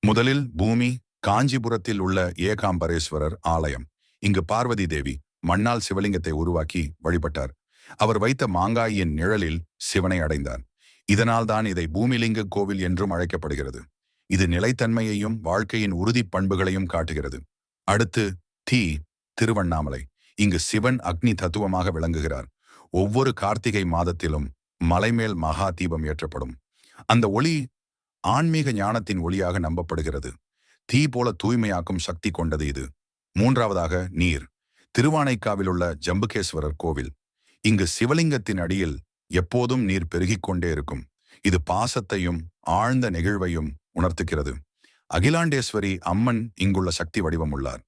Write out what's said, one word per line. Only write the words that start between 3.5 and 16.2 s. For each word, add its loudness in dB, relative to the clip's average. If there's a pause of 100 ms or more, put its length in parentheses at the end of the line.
இங்கு 2
பார்வதி 0
தேவி -4 (280)
மண்ணால் 0
சிவலிங்கத்தை -2
உருவாக்கி -2 (180)
வழிபட்டார். -2 (440)
அவர் 2
வைத்த 0
மாங்காயின் 0
நிழலில் 0 (180)
சிவனை 0
அடைந்தார். -2 (480)
இதனால்தான் 4
இதை -2
பூமிலிங்க 0
கோவில் -2
என்றும் 0
அழைக்கப்படுகிறது. -4 (500)
இது 4
நிலைத்தன்மையையும் 0
வாழ்க்கையின் 0
உறுதி 2